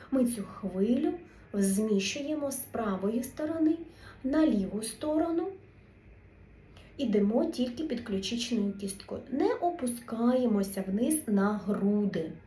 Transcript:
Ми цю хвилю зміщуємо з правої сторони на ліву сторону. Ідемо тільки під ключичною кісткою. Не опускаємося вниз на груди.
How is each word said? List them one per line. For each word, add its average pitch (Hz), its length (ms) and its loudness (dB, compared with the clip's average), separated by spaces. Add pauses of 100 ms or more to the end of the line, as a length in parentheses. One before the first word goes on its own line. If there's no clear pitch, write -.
(120)
Ми 254 140 4
цю 208 180 -2
хвилю 226 680 0 (400)
зміщуємо 214 1000 0
з 247 60 -6
правої 214 680 -2
сторони 320 520 0 (480)
на 302 240 4
ліву 202 360 0
сторону. 339 640 0 (1500)
Ідемо 220 480 2
тільки 254 380 -4
під 240 180 -4
ключичною 202 720 -2
кісткою. - 480 -8 (100)
Не 359 220 2
опускаємося 240 1300 0
вниз 247 400 0
на 202 260 4
груди. 202 800 0 (160)